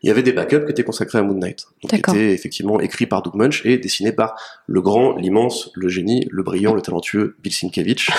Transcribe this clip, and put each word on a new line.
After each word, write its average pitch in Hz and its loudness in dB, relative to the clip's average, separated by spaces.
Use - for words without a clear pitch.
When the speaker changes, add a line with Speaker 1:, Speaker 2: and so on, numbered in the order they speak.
Speaker 1:
il - 2
y - 4
avait 123 4
des 127 4
backups 147 2
qui 151 -6
étaient 156 -2
consacrés - -4
à 104 2
Moon 98 0
Knight. 90 -6
Donc, - -6
qui 220 2
Speaker 2:
D'accord. 202 2
Speaker 1:
était 104 4
effectivement 101 -2
écrit - -2
par 98 0
Doug 87 -10
Munch 123 2
et 123 4
dessiné 113 -2
par 110 0
le 92 0
grand, 107 4
l'immense, 107 0
le 92 -2
génie, 95 0
le 95 -4
brillant, 95 0
le 104 2
talentueux 95 -2
Bill 95 -6
Sienkiewicz, - -2